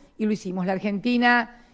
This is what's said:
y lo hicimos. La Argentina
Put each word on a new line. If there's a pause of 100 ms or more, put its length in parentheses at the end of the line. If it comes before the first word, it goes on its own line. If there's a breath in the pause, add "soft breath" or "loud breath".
(180 loud breath)
y
lo
hicimos.
La
Argentina